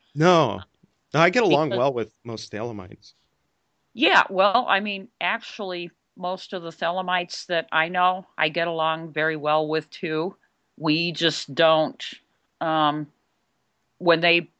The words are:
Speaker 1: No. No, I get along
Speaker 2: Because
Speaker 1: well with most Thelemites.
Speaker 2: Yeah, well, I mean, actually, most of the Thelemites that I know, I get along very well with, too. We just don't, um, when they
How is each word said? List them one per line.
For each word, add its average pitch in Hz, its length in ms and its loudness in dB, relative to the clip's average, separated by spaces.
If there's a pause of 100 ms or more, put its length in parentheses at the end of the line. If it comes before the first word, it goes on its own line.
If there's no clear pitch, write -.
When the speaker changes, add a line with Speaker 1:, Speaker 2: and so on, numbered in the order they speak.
(140)
Speaker 1:
No. 147 480 4 (520)
No, 143 80 2
I 175 80 6
get 240 140 2
along 156 260 4
Speaker 2:
Because 101 100 0
Speaker 1:
well 135 140 2
with 117 180 -4 (140)
most 110 260 -10
Thelemites. 104 640 -10 (800)
Speaker 2:
Yeah, 262 360 4
well, 190 380 2
I 190 140 2
mean, 202 260 -8 (140)
actually, 180 680 -6 (260)
most 185 360 -8
of 175 100 -8
the 165 80 -10
Thelemites 180 760 -4
that 170 260 -2
I 160 160 2
know, 185 360 0 (120)
I 160 120 0
get 170 200 -2
along 160 420 -2
very 156 240 -2
well 151 320 0
with, 156 220 -4
too. 160 460 -4 (420)
We 165 340 0
just 156 420 -4
don't, 160 500 2 (580)
um, 151 460 0 (880)
when 170 240 4
they 170 280 2 (100)